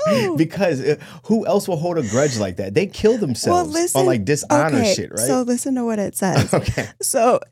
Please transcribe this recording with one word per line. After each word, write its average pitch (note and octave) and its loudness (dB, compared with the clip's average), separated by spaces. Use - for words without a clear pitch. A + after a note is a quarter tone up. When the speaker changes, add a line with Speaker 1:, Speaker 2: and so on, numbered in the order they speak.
Speaker 1:
know? A4+ 0
Speaker 2:
Because, E3 0
uh, C#3+ 0
who A3 0
else G3+ 0
will F3+ -2
hold E3+ -2
a D3+ 0
grudge B2+ 0
like F#2 -2
that? G2 -6
They E3+ 2
kill A3+ 2
themselves D4+ 0
Speaker 1:
Well, D4+ -8
listen, E4+ 0
Speaker 2:
on, F#4+ 4
like, A3+ 2
dishonor D4 2
Speaker 1:
okay, G#3+ 2
Speaker 2:
shit, - -4
right? - -8
Speaker 1:
so B3+ 2
listen B3 -2
to B3 -2
what A3 -2
it G3 -6
says. - 0
Speaker 2:
<laughs> - -
Okay. - -2
Speaker 1:
So A#3 2